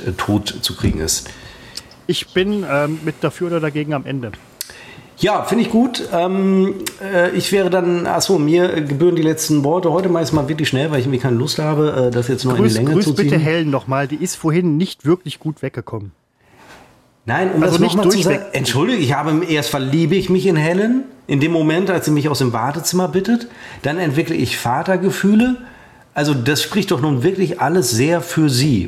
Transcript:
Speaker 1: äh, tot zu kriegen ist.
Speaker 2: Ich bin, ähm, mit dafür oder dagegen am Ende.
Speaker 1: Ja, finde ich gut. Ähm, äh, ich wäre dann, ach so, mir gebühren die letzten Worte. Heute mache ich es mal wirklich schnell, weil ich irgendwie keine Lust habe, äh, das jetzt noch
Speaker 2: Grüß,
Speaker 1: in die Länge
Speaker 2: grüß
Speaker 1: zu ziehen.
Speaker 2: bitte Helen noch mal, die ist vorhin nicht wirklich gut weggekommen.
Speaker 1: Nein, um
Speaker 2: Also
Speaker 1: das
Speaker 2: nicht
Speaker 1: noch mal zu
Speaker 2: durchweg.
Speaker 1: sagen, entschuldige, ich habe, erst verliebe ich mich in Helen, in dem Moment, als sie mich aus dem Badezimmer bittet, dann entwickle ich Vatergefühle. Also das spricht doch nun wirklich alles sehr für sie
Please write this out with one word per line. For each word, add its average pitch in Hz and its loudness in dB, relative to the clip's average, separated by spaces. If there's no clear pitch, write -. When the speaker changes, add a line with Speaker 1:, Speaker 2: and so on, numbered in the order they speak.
Speaker 1:
äh, 92 -4
tot 104 -2
zu - -6
kriegen 76 -2
ist. - -4
Speaker 2:
Ich - -4
bin, 196 0
ähm, 147 -2
mit 156 -4
dafür 175 -4
oder 170 -2
dagegen 151 -4
am 135 -4
Ende. 123 -6
Speaker 1:
Ja, 185 0
finde 214 2
ich - -4
gut. 247 2
Ähm, 190 2
äh, 180 2
ich - -2
wäre 190 2
dann, 175 2
ach 170 0
so, 196 2
mir 165 4
gebühren 151 2
die 160 0
letzten 156 2
Worte. 170 2
Heute 185 2
mache 170 2
ich 143 -2
es - -4
mal 147 0
wirklich 151 -4
schnell, 143 0
weil 143 0
ich 117 0
irgendwie 135 0
keine 123 0
Lust 147 -2
habe, 151 0
äh, 123 0
das 120 -2
jetzt 127 -2
noch 127 2
Speaker 2:
Grüß, 113 2
Speaker 1:
in 113 0
die 127 0
Länge 147 2
Speaker 2:
grüß 196 2
Speaker 1:
zu 151 0
ziehen. 196 2
Speaker 2:
bitte 160 2
Helen 160 0
noch 135 -4
mal, 135 -2
die 147 -6
ist 180 -4
vorhin 160 0
nicht - -4
wirklich 160 -2
gut - -8
weggekommen. 110 -10
Speaker 1:
Nein, 170 0
um 156 2
Speaker 2:
Also 175 2
Speaker 1:
das - 4
Speaker 2:
nicht 180 2
Speaker 1:
noch 208 2
mal 175 4
zu 220 2
Speaker 2:
durchweg. 170 2
Speaker 1:
sagen, - -14
entschuldige, 175 0
ich 139 0
habe, 156 0
erst 156 -2
verliebe 147 0
ich 185 0
mich 185 2
in 190 4
Helen, 196 2
in 139 0
dem 160 2
Moment, 165 2
als 170 0
sie 151 2
mich 147 2
aus 139 -2
dem 131 2
Badezimmer 147 -2
bittet, 190 0
dann 147 -2
entwickle 165 0
ich - -2
Vatergefühle. 190 2
Also 147 0
das 131 0
spricht - -2
doch 139 0
nun 139 0
wirklich 185 0
alles 147 2
sehr 147 2
für 156 2
sie 123 2